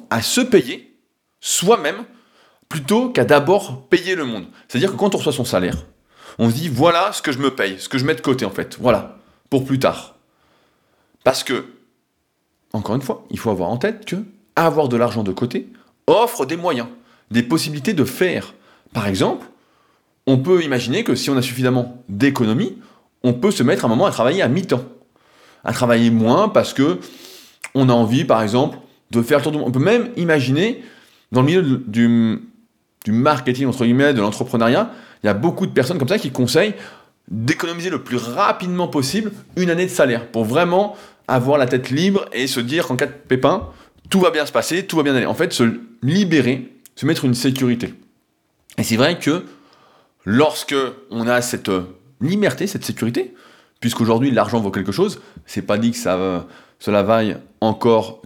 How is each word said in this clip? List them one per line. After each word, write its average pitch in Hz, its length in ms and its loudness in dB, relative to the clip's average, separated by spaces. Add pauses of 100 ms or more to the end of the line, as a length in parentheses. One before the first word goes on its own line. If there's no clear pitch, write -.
à 113 120 -2
se 240 200 0
payer 190 540 0 (460)
soi-même 196 640 0 (640)
plutôt 202 400 -2
qu'à 131 160 2
d'abord 147 640 2
payer 180 260 0
le 160 80 -4
monde. 110 220 -8 (220)
C'est-à-dire 185 240 0
que - 40 -8
quand 196 180 0
on - 40 -2
reçoit 147 160 -2
son 127 120 -4
salaire, 90 400 -2 (540)
on 113 100 4
se 113 60 0
dit, « 160 140 -6
Voilà 170 440 2
ce - 80 -10
que 156 100 -2
je 127 80 -4
me 135 140 0
paye, 98 260 -2
ce - 100 -14
que 135 80 -2
je 127 80 0
mets 156 100 0
de - 60 -12
côté 120 240 0
en 95 40 -4
fait, - 300 -10
voilà, 110 380 0 (320)
pour 131 160 0
plus 135 140 -2
tard. » - 320 -2 (1120)
Parce 131 200 0
que, - 220 -4 (1080)
encore 107 220 -4
une 139 60 -2
fois, - 300 -8
il 107 80 -8
faut 113 100 -4
avoir 90 200 -2
en 120 80 -2
tête 214 280 -4
que 175 120 -6 (380)
avoir 156 320 2
de 120 100 0
l'argent 113 260 0
de 95 80 -4
côté 123 380 -4 (380)
offre 202 380 2
des 165 120 -6
moyens, 147 300 -4 (440)
des 117 120 2
possibilités 156 500 -2
de 143 100 2
faire. 143 500 -2 (400)
Par 104 140 -4
exemple, 110 400 -2 (800)
on 135 100 4
peut 170 260 2
imaginer 135 400 -2
que 131 120 0
si - 140 -4
on 135 80 2
a 123 40 2
suffisamment 127 680 -2
d'économies, 127 680 0 (460)
on 123 100 4
peut 185 180 0
se - 120 0
mettre 147 220 2
un - 20 2
moment 127 180 2
à 160 60 2
travailler 151 300 0
à 139 60 2
mi-temps. 139 360 0 (800)
À 110 80 -4
travailler 117 400 4
moins 120 380 4
parce 117 240 2
que 160 260 2 (760)
on 131 160 4
a 123 40 6
envie, 120 320 2
par 117 160 4
exemple, 123 360 0 (340)
de 117 100 2
faire 143 160 2
le 135 60 2
tour 156 100 0
du 151 40 -2
monde. 147 120 -2
On - 20 -2
peut 127 80 0
même 233 380 2
imaginer, 160 680 0 (480)
dans 123 100 4
le 135 60 4
milieu 180 140 4
de, 131 260 0
du, 117 520 2 (680)
du 107 60 -2
marketing, 131 560 2
entre 120 180 0
guillemets, 135 280 4
de 113 80 0
l'entrepreneuriat, 117 720 0 (320)
il 107 40 2
y - 20 2
a 101 40 4
beaucoup 165 320 -2
de 131 60 -6
personnes 139 260 0
comme 131 120 -2
ça 214 100 2
qui 139 120 -6
conseillent 156 440 0 (540)
d'économiser 170 600 -4
le 226 140 -4
plus 123 140 -4
rapidement 180 720 -2
possible 196 420 -2 (240)
une 180 140 0
année 165 160 0
de 127 60 -6
salaire 120 360 0
pour 113 160 -2
vraiment 175 540 0 (320)
avoir 131 280 2
la 135 80 2
tête 127 240 -2
libre 185 440 0
et 127 140 -2
se 131 120 -4
dire 147 260 -2
qu'en 127 120 -4
cas 151 80 0
de 135 80 -8
pépin, 139 560 0 (400)
tout 190 100 2
va 175 120 4
bien 151 140 0
se 135 60 -12
passer, 165 340 -2
tout 170 120 -2
va 147 60 2
bien 139 120 2
aller. 110 100 2
En 98 80 -2
fait, 175 200 -2
se 123 100 2 (380)
libérer, 139 760 0 (200)
se 135 100 -6
mettre 160 180 0
une 127 100 2
sécurité. 123 600 -2 (840)
Et - 60 0
c'est 113 140 0
vrai 165 200 2
que 170 280 -2 (800)
lorsque 143 500 2 (340)
on 117 180 -4
a 123 140 4
cette 110 300 -4 (480)
liberté, 185 480 0
cette - 160 -6
sécurité, 120 500 -4 (460)
puisqu'aujourd'hui 117 520 2
l'argent 110 280 2
vaut 98 120 -4
quelque 98 200 -4
chose, 180 300 -2 (240)
c'est - 160 -8
pas 104 160 -2
dit 117 140 0
que 117 60 -6
ça, 92 180 -2
euh, 92 240 -2 (400)
cela 101 240 0
vaille 107 340 2 (240)
encore 110 640 2